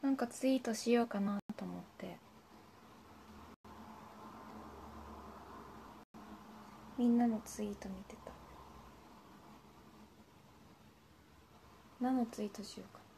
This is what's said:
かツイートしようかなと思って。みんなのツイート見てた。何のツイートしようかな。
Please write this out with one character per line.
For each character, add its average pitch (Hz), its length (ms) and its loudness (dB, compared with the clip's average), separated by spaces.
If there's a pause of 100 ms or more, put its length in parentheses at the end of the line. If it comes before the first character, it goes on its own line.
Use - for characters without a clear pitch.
(180)
か 247 100 4
ツ - 220 0
イ 262 80 8
ー - 40 6
ト 233 140 2
し 233 180 4
よ 240 120 8
う - 20 -8
か 202 140 0
な 202 180 2 (180)
と - 80 -4
思 180 140 -4
っ 175 40 -8 (160)
て。 180 180 -8 (4000)
み 247 100 6
ん 240 100 10
な 240 80 10
の 220 180 4
ツ - 180 -4
イ 208 40 0
ー 202 80 0
ト - 140 -8
見 190 160 -4
て - 200 -14
た。 - 80 -12 (3750)
何 254 160 6
の 240 100 6
ツ 226 160 -4
イ 208 40 0
ー - 20 -2
ト 202 140 -8
し - 160 -8
よ 185 120 -10
う - 20 -20
か - 60 -16
な。 - 60 -18 (140)